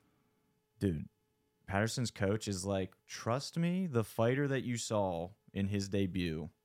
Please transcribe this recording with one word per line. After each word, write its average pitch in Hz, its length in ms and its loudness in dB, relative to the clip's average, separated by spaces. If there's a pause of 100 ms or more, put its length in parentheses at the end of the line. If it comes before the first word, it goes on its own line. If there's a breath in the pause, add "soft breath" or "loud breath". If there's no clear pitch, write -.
(800)
Dude, 90 280 0 (600)
Patterson's 110 420 0
coach - 380 0
is 95 180 -2
like, 95 260 0 (160)
Trust - 500 -4
me, 175 280 0
the 120 180 2
fighter 131 440 2
that 131 160 0
you 120 140 -2
saw 95 520 0 (240)
in 98 140 0
his 98 220 0
debut 87 600 0 (160)